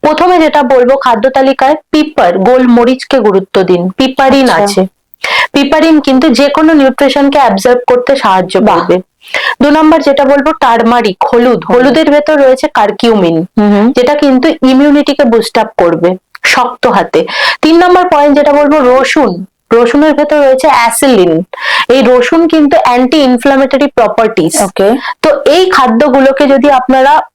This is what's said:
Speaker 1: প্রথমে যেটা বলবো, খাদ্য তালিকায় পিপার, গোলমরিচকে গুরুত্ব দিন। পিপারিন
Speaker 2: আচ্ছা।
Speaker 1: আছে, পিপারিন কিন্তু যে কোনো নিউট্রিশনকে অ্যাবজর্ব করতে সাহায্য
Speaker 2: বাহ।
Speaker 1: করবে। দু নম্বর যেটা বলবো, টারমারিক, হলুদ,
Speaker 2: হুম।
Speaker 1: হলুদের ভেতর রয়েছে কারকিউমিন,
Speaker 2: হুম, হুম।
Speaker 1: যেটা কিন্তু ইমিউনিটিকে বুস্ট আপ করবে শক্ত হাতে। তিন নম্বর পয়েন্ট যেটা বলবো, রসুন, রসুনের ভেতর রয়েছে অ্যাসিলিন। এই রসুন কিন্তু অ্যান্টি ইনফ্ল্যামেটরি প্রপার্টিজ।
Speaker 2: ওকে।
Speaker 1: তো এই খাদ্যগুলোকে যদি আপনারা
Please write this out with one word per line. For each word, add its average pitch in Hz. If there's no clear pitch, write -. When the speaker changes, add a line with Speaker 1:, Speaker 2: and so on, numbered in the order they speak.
Speaker 1:
প্রথমে 320
যেটা 302
বলবো, 247
খাদ্য 233
তালিকায় 269
পিপার, 302
গোলমরিচকে 254
গুরুত্ব 190
দিন। 175
পিপারিন 262
Speaker 2:
আচ্ছা। 202
Speaker 1:
আছে, 202
পিপারিন 311
কিন্তু 269
যে 285
কোনো 311
নিউট্রিশনকে 277
অ্যাবজর্ব 247
করতে 247
সাহায্য 185
Speaker 2:
বাহ। 196
Speaker 1:
করবে। 170
দু 285
নম্বর 311
যেটা 277
বলবো, 277
টারমারিক, 233
হলুদ, 240
Speaker 2:
হুম। 196
Speaker 1:
হলুদের 269
ভেতর 294
রয়েছে 262
কারকিউমিন, 208
Speaker 2:
হুম, 208
হুম। 202
Speaker 1:
যেটা 254
কিন্তু 269
ইমিউনিটিকে 285
বুস্ট 226
আপ -
করবে 170
শক্ত -
হাতে। 165
তিন 311
নম্বর 359
পয়েন্ট 294
যেটা 294
বলবো, 294
রসুন, 262
রসুনের 277
ভেতর 294
রয়েছে 262
অ্যাসিলিন। 233
এই 269
রসুন 320
কিন্তু 302
অ্যান্টি 254
ইনফ্ল্যামেটরি 269
প্রপার্টিজ। 214
Speaker 2:
ওকে। 196
Speaker 1:
তো 311
এই 370
খাদ্যগুলোকে 262
যদি 277
আপনারা 262